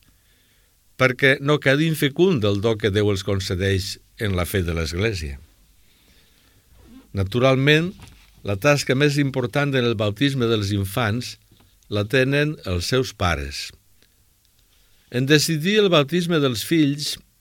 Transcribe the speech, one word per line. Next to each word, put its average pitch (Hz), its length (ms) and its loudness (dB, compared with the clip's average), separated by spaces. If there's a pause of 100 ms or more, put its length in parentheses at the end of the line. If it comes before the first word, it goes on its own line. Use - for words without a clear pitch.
(1000)
perquè 131 420 2
no 143 180 2
quedi 143 300 2
infecund 147 560 0
el 101 160 0
do 113 160 0
que 110 160 0
Déu 104 180 2
els 95 140 -4
concedeix 95 720 -2 (240)
en 98 160 -2
la 87 80 0
fe 95 180 -2
de 82 140 -4
l'Església. 82 600 -4 (1700)
Naturalment, 135 800 2 (520)
la 113 120 -4
tasca 143 400 2
més 143 220 2
important 135 560 -2
en 123 120 2
el 117 140 0
baptisme 120 500 0
dels 107 220 0
infants 104 680 -2 (520)
la 104 200 -2
tenen 143 460 2 (140)
els 90 200 -2
seus 131 240 0
pares. 73 560 -4 (1400)
En 127 160 0
decidir 160 480 2
el 202 160 4
baptisme 165 480 2
dels 123 240 -2
fills, 151 520 0 (240)